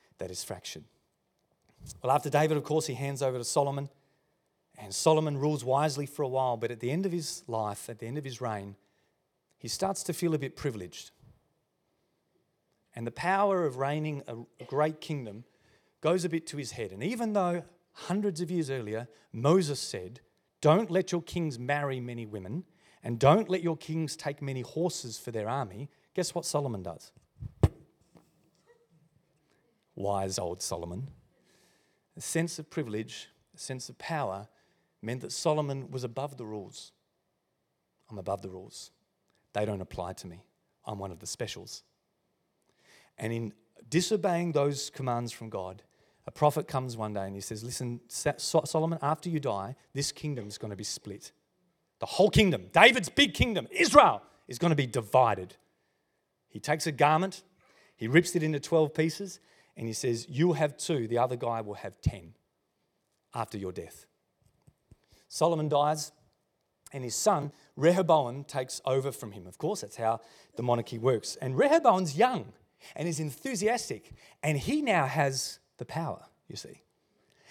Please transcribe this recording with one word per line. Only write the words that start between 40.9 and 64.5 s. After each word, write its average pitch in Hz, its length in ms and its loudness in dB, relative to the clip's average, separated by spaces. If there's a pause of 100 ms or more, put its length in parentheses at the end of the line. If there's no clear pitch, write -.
one 98 140 -8
of 82 60 -14
the 113 80 -16
specials." - 560 -10 (1300)
And 113 160 -4
in 117 200 -4 (360)
disobeying 175 640 0
those 143 380 0
commands 120 420 -4
from 113 180 -12
God, 98 320 -8 (440)
a - 40 -10
prophet 147 380 2
comes 127 280 -4
one 107 180 -6
day 98 120 -4
and 98 80 -8
he 98 60 -10
says, 110 240 -10
"Listen, 123 440 -6
Sa-, - 280 -2
So-, - 280 2
Solomon, 165 380 0
after 151 260 -2
you 160 120 0
die, 107 360 -4 (180)
this 143 180 -2
kingdom's 120 460 -8
gonna 107 180 -8
be 104 80 -8
split." - 480 -10 (680)
The - 60 -4
whole - 240 6
kingdom, 151 420 6
David's 220 360 8
big 277 260 4
kingdom, 208 360 0
Israel, 247 520 8 (240)
is 123 120 -10
gonna 165 160 4
be 143 120 4
divided. 113 720 4 (920)
He - 120 -12
takes 151 260 0
a 165 60 0
garment, 156 500 4 (540)
he 113 120 -4
rips 170 280 6
it 165 60 2
into 156 180 0
twelve 156 340 2
pieces, 165 460 -2 (360)
and 120 100 -6
he 113 60 -4
says, 113 360 -2
"You'll 156 260 2
have 147 220 0
two, 127 320 -2
the 117 100 0
other 123 180 2
guy 117 240 -4
will 104 140 -10
have - 260 -12
ten 92 340 -4 (1000)
after 110 240 -4
your 95 140 -4
death." 87 340 -12 (1200)